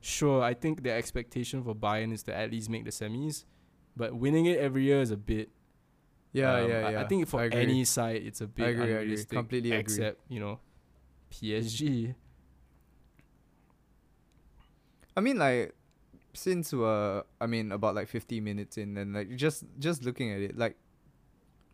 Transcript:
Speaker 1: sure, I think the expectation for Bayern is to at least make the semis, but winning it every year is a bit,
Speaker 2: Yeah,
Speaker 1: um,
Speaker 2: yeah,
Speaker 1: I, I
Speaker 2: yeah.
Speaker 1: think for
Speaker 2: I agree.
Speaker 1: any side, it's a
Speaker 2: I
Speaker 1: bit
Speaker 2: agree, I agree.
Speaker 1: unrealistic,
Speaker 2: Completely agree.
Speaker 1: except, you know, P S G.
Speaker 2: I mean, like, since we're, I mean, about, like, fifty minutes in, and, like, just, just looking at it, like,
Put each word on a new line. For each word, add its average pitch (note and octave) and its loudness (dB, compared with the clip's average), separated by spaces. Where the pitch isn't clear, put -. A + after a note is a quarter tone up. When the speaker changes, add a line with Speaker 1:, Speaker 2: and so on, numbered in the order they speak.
Speaker 1:
sure, C#3 2
I A#2+ 2
think D#3 -2
the B2 0
expectation A#2+ -4
for A2+ -4
Bayern G#2+ 0
is A2 -6
to - -6
at A2 -2
least A2+ -4
make A2+ -4
the A2 -8
semis, B2 -6
but A#2+ -4
winning C#3+ 6
it F3 4
every C3+ 2
year C#3 6
is B2 2
a G#2+ 0
bit, G#2+ -2
Speaker 2:
Yeah, C3 2
Speaker 1:
um, A#2 2
Speaker 2:
yeah, A#2 2
Speaker 1:
I, A2 0
I G#2+ 0
Speaker 2:
yeah. G#2 -2
Speaker 1:
think F#3 2
for - 0
Speaker 2:
I A#2 2
agree. A#2+ 2
Speaker 1:
any B2+ 4
side, A2+ 0
it's G#2+ -10
a A2+ -4
Speaker 2:
I - -8
Speaker 1:
bit A#2 -2
Speaker 2:
agree, A#2+ 0
I - 0
agree. A2+ 2
Speaker 1:
unrealistic, G#2+ -4
Speaker 2:
Completely A#2+ -2
agree. A2 2
Speaker 1:
except, G#2+ -2
you A#2 -6
know, G#2 -6
P G#2+ -4
S A2 0
G. B2 -2
Speaker 2:
I F#3+ 2
mean, B3 4
like, B2+ 4
since F3+ -2
we're, G#2+ 2
I A#2 -2
mean, A2+ -2
about, G#2 2
like, G2+ -2
fifty A#2 -6
minutes G#2 -6
in, G2+ -6
and, G2+ -4
like, G#2 -6
just, D3+ 0
just C#3+ -2
looking B2 -2
at G2 -4
it, G2 -6
like, A#2 0